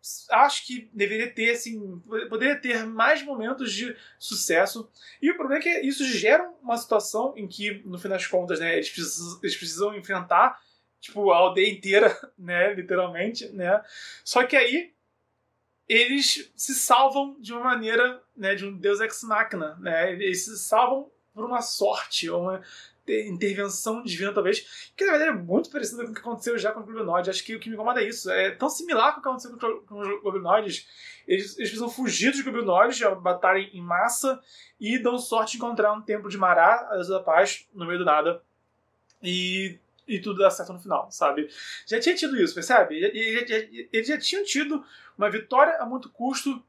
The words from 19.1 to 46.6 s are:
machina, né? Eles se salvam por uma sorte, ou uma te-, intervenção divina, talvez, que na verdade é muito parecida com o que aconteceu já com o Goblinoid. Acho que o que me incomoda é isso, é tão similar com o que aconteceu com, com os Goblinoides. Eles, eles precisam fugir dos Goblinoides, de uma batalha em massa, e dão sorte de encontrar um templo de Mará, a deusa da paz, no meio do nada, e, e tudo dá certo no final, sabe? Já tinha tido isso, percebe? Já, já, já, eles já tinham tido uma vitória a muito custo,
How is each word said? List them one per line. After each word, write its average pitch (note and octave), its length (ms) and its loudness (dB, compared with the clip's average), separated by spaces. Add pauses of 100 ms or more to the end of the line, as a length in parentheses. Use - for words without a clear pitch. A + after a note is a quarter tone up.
machina, G#3 580 -2
né? F3+ 340 0
Eles F#3 320 -4
se A3 120 -12
salvam B3+ 540 2 (200)
por A3 140 -12
uma B3 160 -4
sorte, - 680 -2
ou F3 140 -2
uma F#3 180 -6 (440)
te-, G#3+ 220 -2
intervenção G3+ 760 -4
divina, G3 300 -6
talvez, - 600 -2
que G4 100 0
na F#4+ 60 2
verdade D4+ 200 2
é G3 100 -4
muito F#3 280 0
parecida A#3+ 340 -8
com A#3 80 -10
o - 20 -12
que - 60 -12
aconteceu A#3 380 -6
já G3+ 140 -2
com A3 80 -8
o A3 40 -12
Goblinoid. F#3+ 460 -2
Acho F#3 140 -4
que A3 120 -10
o A3 40 -10
que A3+ 100 -12
me A3+ 60 -8
incomoda A#3 260 0
é G#3 60 0
isso, - 220 -8
é F#3+ 220 2
tão - 180 -2
similar D4+ 440 2
com D4 60 -12
o - 40 -14
que C#4 60 -2
aconteceu B3 280 -8
com, A3 280 -4
com G3+ 140 -14
os G3+ 220 -6
Goblinoides. F#3+ 680 0 (400)
Eles, G3 300 -2
eles A3+ 120 -4
precisam A3+ 200 -6
fugir A#3 420 0
dos C#4 100 -2
Goblinoides, A#3 560 2
de A#3 80 0
uma F#3+ 100 2
batalha F3+ 440 2
em G3 220 -8
massa, A3+ 580 0 (400)
e A3 200 -2
dão A#3+ 180 0
sorte A3+ 360 -2
de B3 40 -10
encontrar A3 360 0
um G#3+ 80 -8
templo G#3 280 -4
de G3 80 -8
Mará, F#3 520 6
a G#3+ 60 -4
deusa F3+ 180 -4
da F#3 60 0
paz, F3 540 2
no F3 120 -10
meio F3 140 -2
do F3+ 60 -2
nada, D#3+ 360 2 (800)
e, F3+ 580 -4 (280)
e G#3 120 -4
tudo G3 200 -6
dá G3 100 8
certo F#3 240 -6
no F3+ 60 -16
final, E3 320 -4
sabe? D3 380 0 (360)
Já A3+ 140 -2
tinha E4+ 160 2
tido C4+ 260 -2
isso, E3 120 2
percebe? F3+ 460 4
Já, F#3+ 80 2
já, A3+ 400 -2
já, A3 200 -2 (240)
eles A3+ 160 0
já D4 100 -2
tinham G4 260 -2
tido D4+ 400 -4 (340)
uma G#3 120 0
vitória C4 480 4
a A#3+ 80 -4
muito B3+ 240 -8
custo, B3+ 600 -6